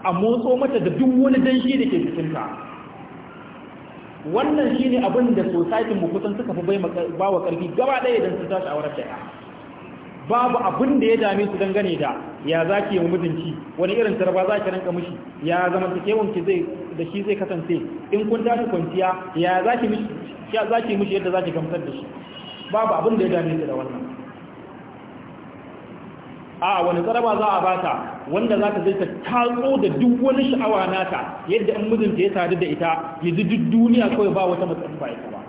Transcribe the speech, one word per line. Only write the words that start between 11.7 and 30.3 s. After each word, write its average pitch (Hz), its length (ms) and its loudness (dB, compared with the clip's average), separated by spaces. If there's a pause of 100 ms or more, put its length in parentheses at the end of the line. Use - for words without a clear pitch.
da 135 180 -2 (300)
ya 160 220 2
za 202 220 2
ki 208 60 0
yi 180 60 4
wa 170 60 2 (100)
mijinki, 160 360 -2 (240)
wani 185 160 2
irin 214 240 2
tarba 185 300 2
za 208 160 2
ki 190 80 -2
rinka 180 200 -4
mishi, 170 220 -4 (300)
ya 175 260 2
zamantakewan 185 640 0
ki 180 120 -2
zai, 180 200 2 (320)
da 165 140 -2
shi 202 120 -4
zai 196 140 0
kasance, 180 400 -2 (340)
in 214 180 0
kun 226 140 0
tashi 233 260 2
kwanciya, 180 440 0 (220)
ya 185 280 2
za 240 140 2
ki 240 100 0
mishi, 214 200 -2 (440)
ya 214 180 0
za 233 120 2
ki 214 160 -2
mishi 196 160 0
yadda 185 180 0
za 185 100 2
ki 175 100 -4
gamsar 160 340 -4
da - 60 -8
shi. - 140 -10 (680)
Babu 220 220 2
abin 226 240 2
da 185 80 4
ya 175 160 2
dame 160 180 0
su 156 80 -2
da 135 60 -4
wannan. 131 300 -6 (2500)
A 180 220 2
wani 175 200 2
tsaraba 226 340 2
za 214 100 2
a 190 140 2
bata 180 320 2 (360)
wanda 208 300 2
za 202 120 2
ta 175 120 -2
zai 196 160 4
ta 185 60 0 (180)
tatso 247 540 2
da 202 120 4
duk 240 320 4
wani 269 300 4